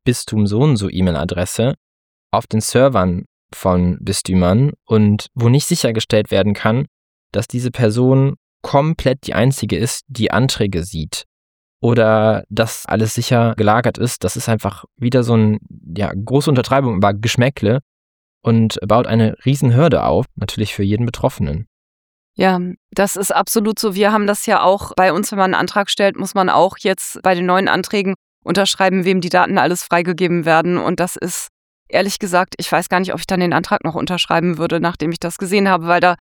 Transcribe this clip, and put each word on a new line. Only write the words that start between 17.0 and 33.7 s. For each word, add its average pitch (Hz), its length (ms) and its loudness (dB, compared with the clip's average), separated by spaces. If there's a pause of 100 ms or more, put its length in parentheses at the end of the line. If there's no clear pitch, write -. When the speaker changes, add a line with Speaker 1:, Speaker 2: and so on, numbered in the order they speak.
Speaker 1:
Geschmäckle, 113 680 0 (600)
und 113 440 2
baut 113 200 2
eine 113 380 2
Riesenhürde 131 600 2
auf, 76 220 0 (100)
natürlich - 380 -6
für 104 80 -4
jeden 104 240 0
Betroffenen. 92 600 -4 (680)
Speaker 2:
Ja, 185 260 0 (300)
das 196 260 -2
ist 190 140 -4
absolut 208 480 -2
so. 208 160 -2
Wir 202 180 2
haben 208 140 0
das 202 200 -2
ja 202 160 2
auch 190 340 0
bei 185 160 4
uns, 190 180 -2
wenn 202 80 -6
man 190 160 2
einen 82 60 0
Antrag 196 300 0
stellt, 202 260 0
muss - 180 -8
man 190 140 2
auch 180 300 4
jetzt - 440 -4
bei 185 120 2
den 180 120 -2
neuen 180 220 2
Anträgen 190 460 -2 (280)
unterschreiben, 190 640 0
wem 185 160 2
die 170 80 -2
Daten 180 300 2
alles 165 240 0
freigegeben 175 600 -2
werden. 165 340 2
Und 135 200 -2
das 175 180 -4
ist, - 320 -8 (400)
ehrlich 190 300 -2
gesagt, 185 400 -2
ich - 140 -8
weiß 170 160 0
gar 180 120 0
nicht, 185 120 -4
ob 175 80 -6
ich - 60 -12
dann 185 140 -2
den 175 120 0
Antrag 165 320 -2